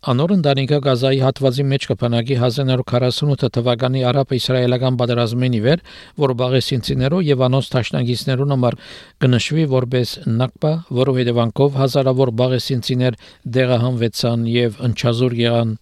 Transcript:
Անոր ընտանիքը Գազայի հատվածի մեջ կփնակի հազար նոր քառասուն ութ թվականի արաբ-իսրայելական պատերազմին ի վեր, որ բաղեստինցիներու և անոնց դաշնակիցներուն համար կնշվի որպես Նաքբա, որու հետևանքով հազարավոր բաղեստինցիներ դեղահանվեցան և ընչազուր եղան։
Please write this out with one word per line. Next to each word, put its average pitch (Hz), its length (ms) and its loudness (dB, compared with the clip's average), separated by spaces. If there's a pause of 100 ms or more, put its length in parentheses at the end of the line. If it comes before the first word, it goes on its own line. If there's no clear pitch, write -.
Անոր 143 300 0
ընտանիքը 143 500 2
Գազայի 135 320 2
հատվածի 131 480 0
մեջ 139 240 -2
կփնակի 117 480 -2
հազար 123 320 0
նոր 127 120 0 (100)
քառասուն 127 420 0
ութ 123 120 -2 (100)
թվականի 127 500 0
արաբ-իսրայելական 127 960 0
պատերազմին 120 580 0
ի 104 80 0
վեր, 165 160 2 (400)
որ 131 200 2
բաղեստինցիներու 131 840 0
և 135 220 2
անոնց 131 260 0
դաշնակիցներուն 131 800 -2
համար 123 240 0 (480)
կնշվի 131 460 2
որպես 123 400 0 (180)
Նաքբա, 127 440 -2 (260)
որու 131 180 2
հետևանքով 120 640 0
հազարավոր 131 520 2 (100)
բաղեստինցիներ 127 760 -2 (400)
դեղահանվեցան 117 960 0
և 120 260 0 (120)
ընչազուր 120 500 0
եղան։ 117 400 0